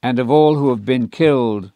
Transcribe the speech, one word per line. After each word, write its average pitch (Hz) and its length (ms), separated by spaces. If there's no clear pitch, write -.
and 123 160
of 123 120
all 151 260
who 143 140
have 110 140
been 120 240
killed 117 680